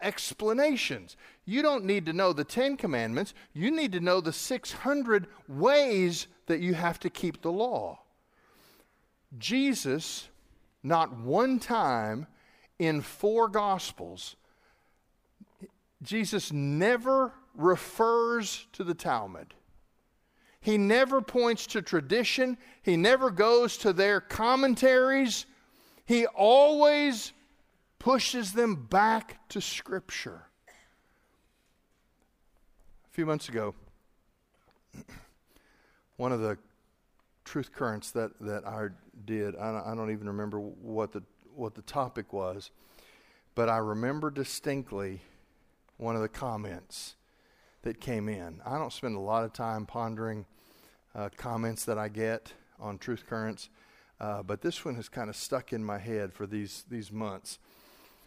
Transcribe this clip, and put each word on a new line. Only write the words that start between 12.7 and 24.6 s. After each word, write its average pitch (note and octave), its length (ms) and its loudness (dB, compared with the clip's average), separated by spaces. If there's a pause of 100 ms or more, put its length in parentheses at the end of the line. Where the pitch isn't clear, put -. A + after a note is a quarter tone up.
in D#3+ 220 2
four A3 480 2
Gospels, F#3+ 880 -4 (1700)
Jesus G3 500 -2
never A#3 800 2 (220)
refers A3+ 1200 2
to F#3+ 100 -6
the E3+ 80 -2
Talmud. G#2 600 -4 (1080)
He G#3+ 160 2
never B3 460 4
points A#3 460 0
to G#3+ 120 -2
tradition. A3+ 800 0 (240)
He F3 160 4
never B3+ 320 6
goes A3+ 480 4
to G3 160 2
their G3 260 4
commentaries. C4 1300 4 (580)